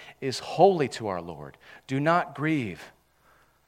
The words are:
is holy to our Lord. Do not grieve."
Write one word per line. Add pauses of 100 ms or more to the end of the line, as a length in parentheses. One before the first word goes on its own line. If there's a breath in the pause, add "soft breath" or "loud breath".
(220 loud breath)
is
holy
to
our
Lord. (300 soft breath)
Do
not
grieve." (760)